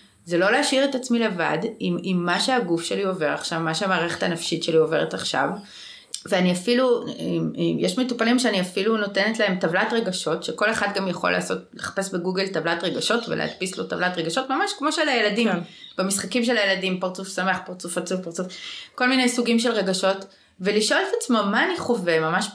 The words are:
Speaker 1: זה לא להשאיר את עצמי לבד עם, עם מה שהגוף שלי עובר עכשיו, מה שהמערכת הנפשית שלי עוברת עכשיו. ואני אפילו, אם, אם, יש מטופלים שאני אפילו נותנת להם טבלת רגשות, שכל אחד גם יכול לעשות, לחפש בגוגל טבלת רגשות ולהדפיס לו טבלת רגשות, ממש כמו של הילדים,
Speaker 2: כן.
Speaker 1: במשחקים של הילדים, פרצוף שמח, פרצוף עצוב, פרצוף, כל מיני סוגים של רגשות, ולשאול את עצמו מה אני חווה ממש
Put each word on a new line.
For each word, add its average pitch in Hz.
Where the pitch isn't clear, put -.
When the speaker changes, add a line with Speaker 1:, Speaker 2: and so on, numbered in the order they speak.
Speaker 1:
זה 170
לא 190
להשאיר 269
את 277
עצמי 240
לבד 175
עם, 180
עם 180
מה 175
שהגוף 180
שלי 196
עובר 180
עכשיו, 151
מה 165
שהמערכת 170
הנפשית 180
שלי 160
עוברת 156
עכשיו. 156
ואני 180
אפילו, 240
אם, 165
אם, 170
יש 185
מטופלים 247
שאני 208
אפילו 202
נותנת 208
להם 202
טבלת 185
רגשות, 180
שכל 208
אחד 208
גם 196
יכול 170
לעשות, -
לחפש -
בגוגל 185
טבלת 170
רגשות 196
ולהדפיס -
לו 185
טבלת 180
רגשות, 262
ממש 359
כמו 294
של 311
הילדים, 220
Speaker 2:
כן. 175
Speaker 1:
במשחקים 196
של 240
הילדים, 190
פרצוף 185
שמח, 185
פרצוף 180
עצוב, 180
פרצוף, 180
כל 247
מיני 262
סוגים 233
של 233
רגשות, 190
ולשאול 214
את 381
עצמו 262
מה 247
אני 359
חווה 180
ממש 170